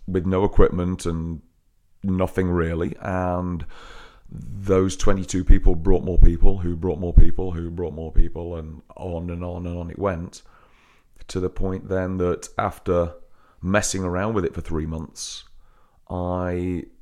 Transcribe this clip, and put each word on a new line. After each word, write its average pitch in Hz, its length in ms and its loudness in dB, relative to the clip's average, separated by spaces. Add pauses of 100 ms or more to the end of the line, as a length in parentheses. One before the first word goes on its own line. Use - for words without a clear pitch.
with 92 200 -4
no 92 180 0
equipment 90 640 0
and 82 340 -8 (600)
nothing 92 480 -2
really. 85 500 -4
And 90 640 -6 (640)
those 95 640 -2
twenty-two 95 480 0
people 95 320 8
brought 82 280 2
more 87 160 0
people, 85 400 8
who 87 160 -4
brought 82 240 -4
more 87 140 -4
people, 95 400 8
who 85 180 -8
brought 85 240 -8
more 80 160 -10
people, 85 440 2
and 78 280 -14 (120)
on 87 360 -8
and 85 120 -8
on 87 220 -10
and 85 100 -8
on 85 140 -8
it - 80 -14
went, 92 460 -6 (840)
to - 120 -8
the 90 100 -4
point 92 400 -6
then 92 300 -4
that 90 280 -4 (120)
after 87 540 -4 (480)
messing 95 440 -2
around 92 280 -6
with 92 120 -2
it - 80 -6
for - 80 -10
three 78 240 -6
months, - 580 -14 (680)
I 90 760 -6 (160)